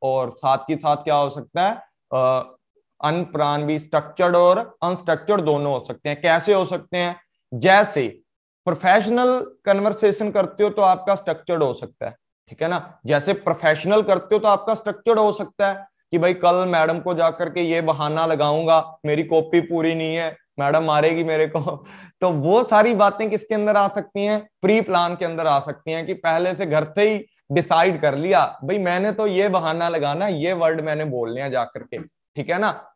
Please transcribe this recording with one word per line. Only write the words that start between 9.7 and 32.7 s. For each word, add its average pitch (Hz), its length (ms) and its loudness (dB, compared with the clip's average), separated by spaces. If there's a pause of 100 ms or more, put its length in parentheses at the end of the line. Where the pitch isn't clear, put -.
करते 196 340 0
हो 208 60 2
तो 208 120 -2
आपका 185 320 2
स्ट्रक्चर्ड 170 480 -4
हो 131 120 0
सकता 120 320 -14
है, 110 100 -12 (320)
ठीक - 140 -10
है 160 60 -2
ना, - 380 -8
जैसे 143 260 0
प्रोफेशनल 175 680 0
करते 185 320 0
हो 214 40 2
तो 214 100 0
आपका 202 260 2
स्ट्रक्चर्ड 214 440 -2
हो 208 140 4
सकता 202 360 -4
है 196 180 -8 (240)
कि 170 80 0
भाई 180 160 2
कल 180 340 2
मैडम 165 320 0
को 175 140 -4
जाकर 165 360 -2
के 170 120 -4
ये 165 180 0
बहाना 156 460 -2
लगाऊंगा, 156 800 2
मेरी 151 160 0
कॉपी 160 380 2
पूरी 165 340 -2
नहीं 160 220 -4
है, 165 200 -6 (220)
मैडम 147 260 0
मारेगी 160 400 2
मेरे 156 220 0
को। 156 140 -4
<laughs> - 600 -12
तो 185 100 2
वो 170 340 2
सारी 220 300 4
बातें 202 360 0
किसके 214 240 -4
अंदर 208 220 0
आ 202 120 4
सकती 202 360 -6
हैं? 214 240 -2 (140)
प्री 208 180 4
प्लान 175 360 0
के 180 80 -6
अंदर 165 220 -4
आ 139 140 2
सकती 143 300 -10
हैं 160 160 -6
कि 185 80 -4
पहले 175 400 -2
से 190 120 -4
घर 156 280 -2
से 208 160 4
ही 208 160 -4 (260)
डिसाइड 165 480 2
कर 147 140 2
लिया, 165 500 0
भाई 185 140 -2
मैंने 185 340 0
तो 214 140 -2
ये 196 220 0
बहाना 170 400 -2
लगाना 160 360 -2
है, 185 160 -2
ये 170 120 -2
वर्ड 160 280 0
मैंने 156 240 -4
बोलने 120 360 -6
हैं 139 100 -6
जा 120 140 -2
करके, 120 380 -14
ठीक - 480 -12
है 175 80 0
ना, 202 380 -4